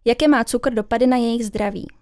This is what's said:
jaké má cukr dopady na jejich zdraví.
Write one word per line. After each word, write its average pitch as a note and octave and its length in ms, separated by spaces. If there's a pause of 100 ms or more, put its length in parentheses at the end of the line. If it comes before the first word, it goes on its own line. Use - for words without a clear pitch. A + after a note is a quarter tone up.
jaké A#3+ 240
má B3 160
cukr B3 300
dopady A#3 320
na B3+ 100
jejich A#3 300
zdraví. G3+ 420 (140)